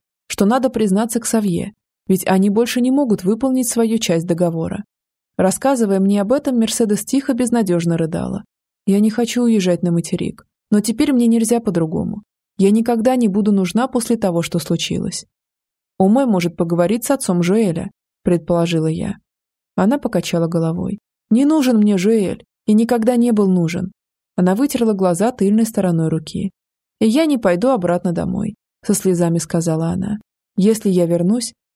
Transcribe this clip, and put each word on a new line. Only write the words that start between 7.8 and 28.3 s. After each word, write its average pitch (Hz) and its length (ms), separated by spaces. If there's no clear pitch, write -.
рыдала. - 460
"Я 196 120
не 214 120
хочу 240 320
уезжать 190 400
на 175 80
материк, 170 560
но 208 100
теперь 233 320
мне 240 140
нельзя 233 320
по-другому. 175 640
Я 196 140
никогда 233 460
не 240 100
буду 208 240
нужна 202 360
после 240 280
того, 180 260
что 165 180
случилось". - 680
"Оме 214 280
может 175 300
поговорить 175 500
с - 60
отцом 196 300
Жуэля", 185 480
предположила 170 640
я. 165 280
Она 220 220
покачала 180 500
головой. 170 520
"Не 240 160
нужен 277 320
мне 208 200
Жуэль 202 460
и 214 80
никогда 233 420
не 240 160
был 208 180
нужен". 180 420
Она 185 200
вытерла 233 380
глаза 190 380
тыльной 214 340
стороной 175 440
руки. 160 420
"И 220 80
я 277 180
не 294 120
пойду 185 320
обратно 180 420
домой", 175 440